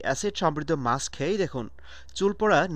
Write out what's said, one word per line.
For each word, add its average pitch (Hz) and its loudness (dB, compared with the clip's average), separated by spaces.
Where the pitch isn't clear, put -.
অ্যাসিড 208 0
সমৃদ্ধ 151 0
মাছ 127 2
খেয়েই 190 0
দেখুন, 131 -4
চুল 196 4
পড়া 208 6